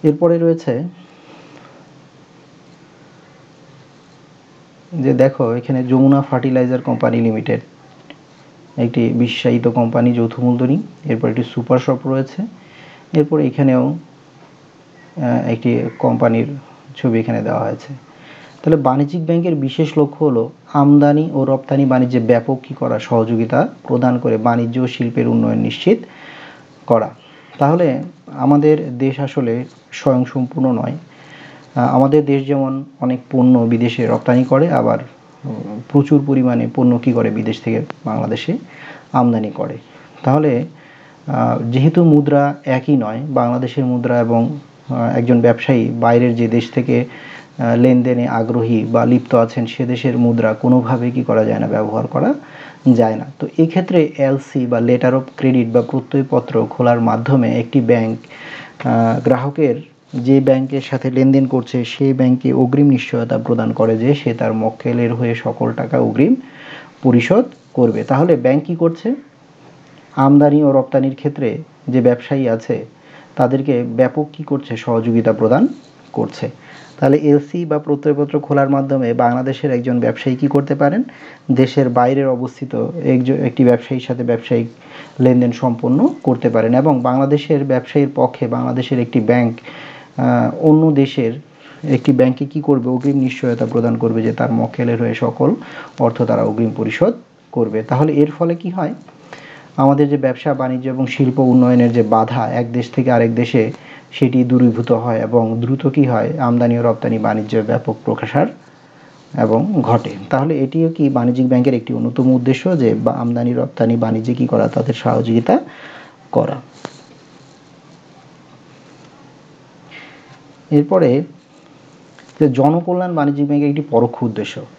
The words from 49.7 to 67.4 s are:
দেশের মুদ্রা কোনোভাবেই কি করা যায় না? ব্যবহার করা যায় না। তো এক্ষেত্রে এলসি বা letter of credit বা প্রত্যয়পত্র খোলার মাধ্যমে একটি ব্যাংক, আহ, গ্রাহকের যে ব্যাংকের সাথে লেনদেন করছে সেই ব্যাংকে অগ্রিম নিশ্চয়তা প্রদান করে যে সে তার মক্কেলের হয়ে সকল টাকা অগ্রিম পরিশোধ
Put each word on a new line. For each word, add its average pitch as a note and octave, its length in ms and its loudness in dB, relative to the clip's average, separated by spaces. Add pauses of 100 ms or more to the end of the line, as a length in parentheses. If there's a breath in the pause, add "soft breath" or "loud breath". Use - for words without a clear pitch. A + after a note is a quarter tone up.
দেশের B2 320 -2
মুদ্রা A#2 360 2
কোনোভাবেই B2 560 2
কি B2 140 -4
করা A2 200 2
যায় A2 140 0
না? A2 80 -2
ব্যবহার A2 400 -2
করা B3 280 0 (580 loud breath)
যায় A2+ 240 4
না। A2+ 80 -8 (140)
তো D3 100 -6 (100)
এক্ষেত্রে E3 500 2 (100)
এলসি C3+ 480 -2
বা A#2+ 140 0
letter B2 300 2
of C3 120 0 (180)
credit C3 240 2
বা A#2 180 2
প্রত্যয়পত্র B2+ 880 -2
খোলার A#2+ 300 2
মাধ্যমে A#2 600 0
একটি A#2+ 200 0
ব্যাংক, A2+ 380 0 (680 loud breath)
আহ, A#2 340 2
গ্রাহকের C3 560 0 (380)
যে C3+ 260 4
ব্যাংকের C3+ 400 0
সাথে C3 300 -6
লেনদেন C3+ 360 4
করছে B2+ 380 -2
সেই C3+ 280 0
ব্যাংকে B2+ 400 2
অগ্রিম C3 340 2
নিশ্চয়তা B2 520 0
প্রদান A2+ 340 -2
করে A2+ 260 0
যে C3 160 2
সে B2+ 200 -4
তার A2+ 180 -4
মক্কেলের A#2 640 -2
হয়ে A#2 200 -2
সকল A#2 380 -4
টাকা - 260 -4
অগ্রিম B2+ 360 2 (680 loud breath)
পরিশোধ C3 420 4 (280)